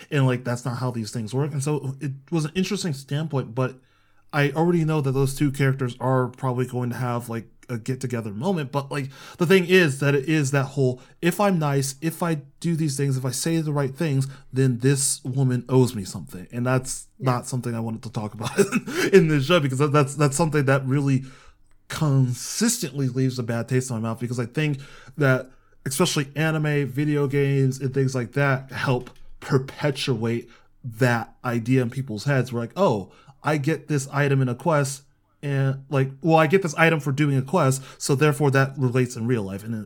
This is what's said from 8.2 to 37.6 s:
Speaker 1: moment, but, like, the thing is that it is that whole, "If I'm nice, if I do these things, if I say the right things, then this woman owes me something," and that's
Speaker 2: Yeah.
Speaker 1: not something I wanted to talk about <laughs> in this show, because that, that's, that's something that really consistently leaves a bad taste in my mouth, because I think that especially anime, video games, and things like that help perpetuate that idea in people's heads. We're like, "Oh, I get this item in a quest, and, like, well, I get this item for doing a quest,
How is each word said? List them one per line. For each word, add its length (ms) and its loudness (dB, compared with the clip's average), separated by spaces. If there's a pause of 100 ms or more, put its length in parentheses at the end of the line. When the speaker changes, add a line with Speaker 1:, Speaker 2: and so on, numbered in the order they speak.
Speaker 1:
moment, 380 -4
but, 200 -4
like, 180 -6 (280)
the 80 0
thing 200 6
is 340 4
that 160 4
it 120 0
is 240 2
that 160 2
whole, 340 0 (200)
"If 180 2
I'm 200 4
nice, 420 0
if 220 -4
I 180 0 (180)
do 160 0
these 220 -2
things, 180 0
if 100 -2
I 60 -2
say 300 0
the 100 -2
right 240 -2
things, 320 0 (240)
then 280 2
this 440 2
woman 460 0
owes 260 6
me 80 -4
something," 480 -12
and 140 -4
that's 420 -2 (120)
Speaker 2:
Yeah. 120 -6
Speaker 1:
not 160 -2
something 280 -6
I 40 -4
wanted 240 -6
to 60 -12
talk 240 -8
about 240 -10
<laughs> 560 0
in 140 8
this 180 2
show, 140 4
because 200 -2
that, 120 0
that's, 240 2
that's 220 2
something 280 2
that 220 2
really 380 2 (640)
consistently 1200 0
leaves 280 0
a 60 -4
bad 260 -4
taste 220 0
in 60 -4
my 40 -4
mouth, 180 -4
because 200 -6
I 80 -4
think 320 -2 (360)
that 360 2 (340)
especially 500 0
anime, 520 0
video 400 0
games, 520 2
and 140 -4
things 220 0
like 160 -4
that 400 0
help 400 -2 (300)
perpetuate 1080 -2 (340)
that 520 0 (100)
idea 380 2
in 80 -4
people's 320 -8
heads. 280 0
We're 100 -4
like, 140 -8
"Oh, 360 0 (320)
I 140 0
get 320 -2
this 220 -2
item 300 2
in 80 0
a 60 -4
quest, 480 0 (400)
and, 460 -2
like, 200 2 (120)
well, 160 6
I 100 6
get 160 4
this 120 -4
item 260 4
for 100 -2
doing 260 2
a 40 2
quest, 420 2 (140)